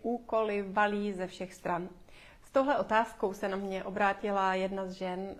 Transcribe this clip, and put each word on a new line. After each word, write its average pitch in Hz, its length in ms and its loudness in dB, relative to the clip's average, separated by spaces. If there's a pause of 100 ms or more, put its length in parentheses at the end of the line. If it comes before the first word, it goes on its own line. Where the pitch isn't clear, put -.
úkoly 220 600 0
valí 202 520 2
ze 185 140 -4
všech 185 260 -10
stran? 180 360 -4 (540)
S - 80 -20
touhle 269 260 4
otázkou 220 560 2
se 196 140 -4
na 190 100 -2
mě 190 260 -4
obrátila 196 680 2
jedna 190 320 -2
z 185 60 -6
žen 185 480 -6